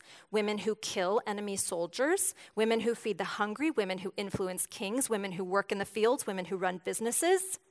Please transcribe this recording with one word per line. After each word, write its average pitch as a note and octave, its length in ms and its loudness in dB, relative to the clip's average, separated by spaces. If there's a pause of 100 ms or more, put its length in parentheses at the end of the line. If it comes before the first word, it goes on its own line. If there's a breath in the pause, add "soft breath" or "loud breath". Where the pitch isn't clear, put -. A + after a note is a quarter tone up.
(300 loud breath)
women G#3 300 0
who G#3 160 0
kill G#3 500 0
enemy G#3 300 -4
soldiers, F#3+ 800 0 (200 loud breath)
women A3 260 4
who A#3 120 2
feed G#3+ 240 -2
the G3 60 -4
hungry, G#3+ 480 0
women F#3+ 280 0
who F#3+ 180 -6
influence F#3 500 -2
kings, A#3 420 -2
women G3+ 220 0
who F3+ 120 -4
work G3 280 0
in G#3 60 0
the G3 80 -2
fields, A3 420 2
women F#3+ 180 -2
who F#3+ 120 -4
run F#3 260 -2
businesses. C#4 760 2 (140)